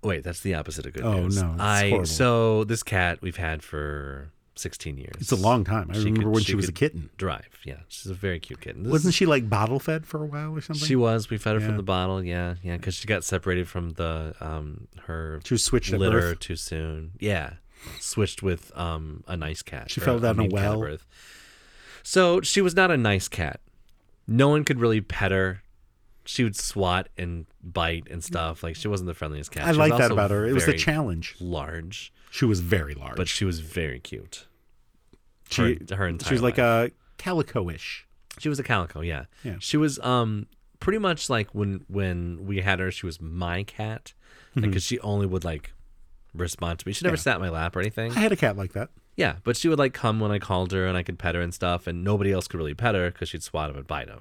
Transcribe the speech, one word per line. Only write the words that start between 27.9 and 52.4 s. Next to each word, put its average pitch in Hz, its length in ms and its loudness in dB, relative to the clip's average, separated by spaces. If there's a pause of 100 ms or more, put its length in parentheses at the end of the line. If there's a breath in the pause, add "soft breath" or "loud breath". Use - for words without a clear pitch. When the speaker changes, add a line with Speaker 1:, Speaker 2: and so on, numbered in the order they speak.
Speaker 1:
and 85 120 -8
stuff. 82 400 -4
Like, 82 140 -6
she - 120 -8
wasn't 95 200 -2
the 82 60 -6
friendliest 76 360 -8
cat. 147 160 -4
Speaker 2:
I 165 60 4
Speaker 1:
She 151 60 6
Speaker 2:
like 156 140 6
Speaker 1:
was 120 60 2
Speaker 2:
that 127 60 6
Speaker 1:
also 113 100 4
Speaker 2:
about 101 160 2
her. 104 160 2
It 123 60 2
was 131 120 4
the - 80 4
Speaker 1:
very 80 60 0
Speaker 2:
challenge. 107 640 -2
Speaker 1:
large. 82 720 -8 (180 soft breath)
Speaker 2:
She - 140 0
was 104 160 4
very 87 340 0
large. 67 220 -10
Speaker 1:
But 90 100 0
she - 180 -2
was 87 160 0
very 78 380 -4
cute. - 480 -14 (1040)
Speaker 2:
She, - 280 2 (120)
Speaker 1:
Her, 98 60 -4
her 98 100 0
entire 85 220 -4
Speaker 2:
she 139 60 4
was 117 80 2
like 123 160 2
Speaker 1:
life. 120 340 4
Speaker 2:
a - 0 - (260)
calico-ish. 117 880 -4 (320)
Speaker 1:
She - 100 -4
was 143 120 -2
a - 20 -4
calico, 90 380 -2
yeah. 80 240 -4 (180 soft breath)
Speaker 2:
Yeah. 101 160 -8
Speaker 1:
She - 180 -2
was, 151 220 2
um, 113 480 0 (320)
pretty 202 220 0
much 180 280 0
like 113 260 0
when, 101 340 -2
when 87 580 -2
we 98 140 0
had 95 180 2
her, 92 140 0
she - 140 -8
was 82 140 -8
my 85 440 -2
cat. 110 480 -8 (420 soft breath)
Like, 113 120 2
Speaker 2:
Mm-hmm. 101 60 4
Speaker 1:
'cause 92 120 0
she - 160 -2
only 101 260 2
would, 92 180 0
like, 80 280 -6 (640)
respond 85 440 -4
to - 100 -10
me. 98 40 -4
She 165 120 -6
never 180 120 2
Speaker 2:
Yeah. - 60 -4
Speaker 1:
sat 127 140 2
in 85 60 -4
my 95 80 -2
lap 80 240 -2
or 90 60 0
anything. 110 320 -2
Speaker 2:
I 208 80 2
had 214 100 6
a 190 60 2
cat 110 200 2
like 98 180 -4
that. 110 160 -6 (260)
Speaker 1:
Yeah, 92 260 2
but 120 140 0
she - 120 2
would, 156 120 4
like, 135 120 4
come 110 280 0
when 104 100 2
I 104 80 2
called 92 340 0
her 92 140 2
and 92 100 2
I 90 60 0
could 87 160 -6
pet 85 160 -2
her 87 60 0
and 87 120 -2
stuff, 87 360 -2
and 87 160 -4
nobody 101 280 2
else 90 140 0